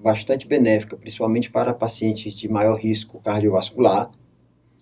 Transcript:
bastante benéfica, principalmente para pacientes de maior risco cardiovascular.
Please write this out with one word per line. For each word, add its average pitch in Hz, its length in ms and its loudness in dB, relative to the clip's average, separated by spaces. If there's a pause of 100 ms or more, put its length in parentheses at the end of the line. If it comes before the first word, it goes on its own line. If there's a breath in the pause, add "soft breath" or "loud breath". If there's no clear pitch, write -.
bastante 110 460 0
benéfica, 113 500 2
principalmente 113 540 -2
para 123 240 0
pacientes 110 580 -4
de 104 160 -10
maior 107 300 2
risco 110 400 -4
cardiovascular. 104 920 0 (680 soft breath)